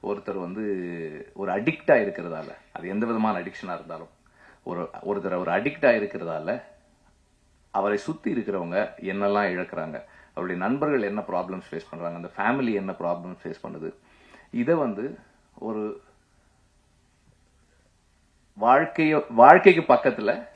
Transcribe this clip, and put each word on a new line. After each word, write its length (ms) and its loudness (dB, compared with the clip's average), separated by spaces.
ஒருத்தர் 360 -6
வந்து 240 -6
ஒரு 280 -2
அடிக்டா 340 4
இருக்கிறதால, 520 -2
அது 160 -10
எந்த 180 -2
விதமான 340 0
அடிக்ஷனா 340 -10
இருந்தாலும், 360 -12
ஒரு, 260 -6
ஒருத்தர் 360 -2
ஒரு 140 -2
அடிக்டா 400 0
இருக்கிறதால 680 -4
அவரை 260 0
சுத்தி 360 -6
இருக்கிறவங்க 560 -4
என்னெல்லாம் 480 0
இழக்கிறாங்க, 540 -6
அவருடைய 320 -6
நண்பர்கள் 400 0
என்ன 200 -4
ப்ராப்ளம்ஸ் 400 -6
ஃபேஸ் 180 -10
பண்றாங்க, 260 -8
அந்த 220 -12
ஃபேமிலி 360 0
என்ன 180 -4
ப்ராப்ளம்ஸ் 560 -6
ஃபேஸ் 200 -12
பண்ணுது, 260 -10
இதை 240 2
வந்து 420 -4
ஒரு 480 -8
வாழ்க்கையோ, 760 4
வாழ்க்கைக்கு 640 10
பக்கத்துல 640 0